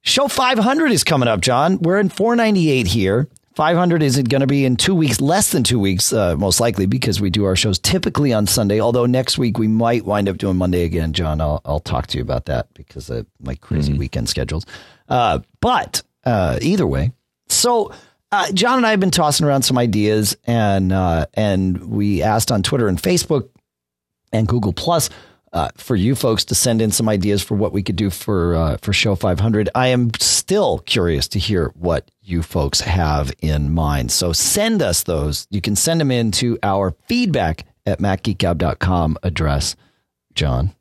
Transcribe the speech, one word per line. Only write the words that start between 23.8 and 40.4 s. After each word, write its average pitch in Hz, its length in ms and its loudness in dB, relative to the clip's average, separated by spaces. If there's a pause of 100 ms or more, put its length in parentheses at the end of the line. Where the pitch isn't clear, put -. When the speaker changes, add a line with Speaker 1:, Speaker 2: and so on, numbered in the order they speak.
Speaker 1:
and 110 160 2
Google 110 240 0
Plus, 165 360 -2 (440)
uh, 78 240 -2
for - 180 -4
you 107 220 2
folks 110 300 0
to - 100 -4
send 113 260 2
in 107 80 2
some 110 180 0
ideas 101 360 0
for - 100 -4
what 104 180 0
we 101 80 -2
could 95 140 -4
do 98 160 0
for, 87 460 0
uh, 80 220 0
for - 140 -4
show 101 220 2
five 90 240 0
hundred. 107 340 2
I 127 160 2
am 123 300 2
still 185 640 0
curious 85 480 0
to 107 100 -4
hear 87 380 0
what 82 340 -2 (120)
you 85 200 -4
folks 71 380 -2
have 76 500 0 (100)
in 73 320 0
mind. 73 380 0
So - 220 -2
send 214 500 0
us 92 220 -2
those. 76 460 -4
You 101 100 -4
can 104 160 -2
send 165 240 0
them 139 100 0
in 117 220 0
to 117 320 0
our 98 320 0 (100)
feedback 147 600 0 (200)
at 98 140 -2
macgeekgab 95 580 -2
dot 82 220 -2
com 85 420 0
address, 76 540 -2 (580)
John. 73 460 -2